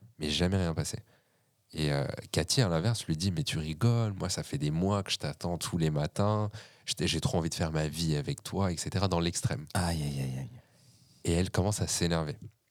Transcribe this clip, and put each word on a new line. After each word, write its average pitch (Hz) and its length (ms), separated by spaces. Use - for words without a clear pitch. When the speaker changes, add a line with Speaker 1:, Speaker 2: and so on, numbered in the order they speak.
Speaker 1:
Mais 76 100
jamais 87 280
rien 82 180
passé. - 240
Et, 76 160
euh, 69 140
Cathy, 82 300
à 101 80
l'inverse, 90 360
lui 80 120
dit, « 92 180
Mais 80 80
tu - 160
rigoles, 107 580
moi, 90 120
ça 82 140
fait - 140
des 147 140
mois 98 320
que - 80
je - 60
t'attends 85 400
tous - 200
les 80 140
matins, 104 580
je - 80
t'ai, - 120
j'ai - 140
trop - 180
envie 82 120
de - 60
faire 82 180
ma 78 160
vie 78 260
avec 71 280
toi, 92 280
et 80 60
cetera, 92 320
dans 87 100
l'extrême. » 82 540
Speaker 2:
Aïe, 85 280
aïe, 71 200
aïe, 65 180
aïe. 64 100
Speaker 1:
Et 85 80
elle 90 180
commence 98 300
à 85 60
s'énerver. 82 500